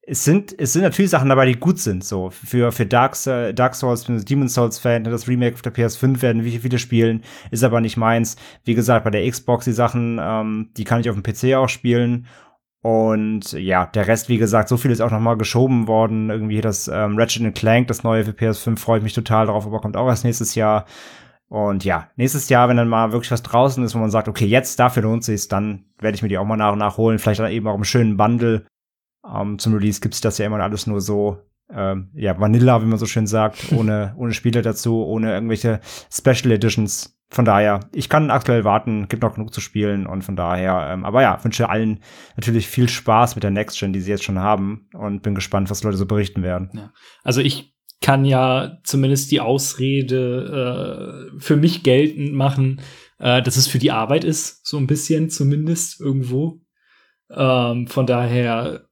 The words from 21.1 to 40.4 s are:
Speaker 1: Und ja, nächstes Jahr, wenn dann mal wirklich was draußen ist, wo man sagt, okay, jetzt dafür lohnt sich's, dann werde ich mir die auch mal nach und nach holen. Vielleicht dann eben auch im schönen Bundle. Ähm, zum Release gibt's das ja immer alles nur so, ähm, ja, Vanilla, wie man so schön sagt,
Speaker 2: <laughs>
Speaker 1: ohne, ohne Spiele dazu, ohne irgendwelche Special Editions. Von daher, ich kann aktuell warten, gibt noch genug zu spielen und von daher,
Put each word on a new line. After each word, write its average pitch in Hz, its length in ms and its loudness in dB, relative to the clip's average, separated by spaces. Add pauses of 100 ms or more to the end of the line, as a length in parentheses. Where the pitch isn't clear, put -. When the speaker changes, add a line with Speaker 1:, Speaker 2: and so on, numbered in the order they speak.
Speaker 1:
Und 101 380 -2
ja, 85 320 -2
nächstes 131 320 -2
Jahr, 123 180 6
wenn 123 80 4
dann 117 140 2
mal 113 240 2
wirklich 120 180 -4
was 120 100 -2
draußen 127 440 2
ist, 107 100 -4
wo 117 40 -2
man 107 120 0
sagt, 110 160 0
okay, 110 180 -2
jetzt 120 360 2
dafür 123 220 2
lohnt 113 200 0
sich's, 107 240 -4
dann 101 380 -4 (120)
werde 107 180 -2
ich 101 80 -6
mir 110 40 -2
die 95 100 -2
auch 95 60 -2
mal 107 140 -2
nach 107 160 2
und 104 60 -2
nach 104 180 -2
holen. 110 220 2
Vielleicht 107 200 0
dann 110 140 -2
eben 110 160 -4
auch 101 60 -2
im 101 100 -2
schönen 110 320 2
Bundle. 113 480 2 (680)
Ähm, 101 260 -6
zum 110 160 2
Release 104 260 0
gibt's - 180 -4
das - 180 0
ja 107 80 0
immer 107 140 -2
alles 101 260 -4
nur 104 140 -2
so, 101 380 0 (360)
ähm, 95 420 -4
ja, 98 220 -2
Vanilla, 117 440 6
wie 110 60 0
man 110 120 0
so 113 60 -2
schön 110 220 -2
sagt, 107 440 -2
Speaker 2:
<laughs> - 0 -
Speaker 1:
ohne, 107 460 0
ohne 120 160 -4
Spiele 117 280 0
dazu, 113 440 -2
ohne 110 280 -2
irgendwelche 110 460 -2 (320)
Special 127 400 2
Editions. 107 680 0 (120)
Von 123 160 2
daher, 104 340 4 (140)
ich - 160 -6
kann 151 200 2
aktuell 120 340 2
warten, 107 440 0
gibt 120 160 -4
noch 110 100 -2
genug 107 220 -10
zu - 40 -8
spielen 101 460 -4
und 95 160 -6
von 92 140 -8
daher, 90 560 -2